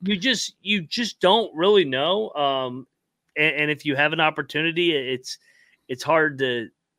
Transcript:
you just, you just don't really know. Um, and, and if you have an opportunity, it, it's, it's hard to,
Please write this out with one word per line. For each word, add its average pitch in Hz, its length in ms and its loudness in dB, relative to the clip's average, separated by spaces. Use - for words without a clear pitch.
you 202 140 -2
just, 208 460 -2
you 196 220 -2
just 220 360 -6
don't 202 340 4
really 190 300 4
know. 156 480 -2
Um, 131 560 -2
and, 151 200 2
and 151 160 0
if 143 140 -8
you 139 120 0
have 151 160 2
an 165 80 0
opportunity, 160 720 0
it, 135 100 -4
it's, 127 320 -8
it's 127 140 -8
hard 151 360 2
to, 123 300 -2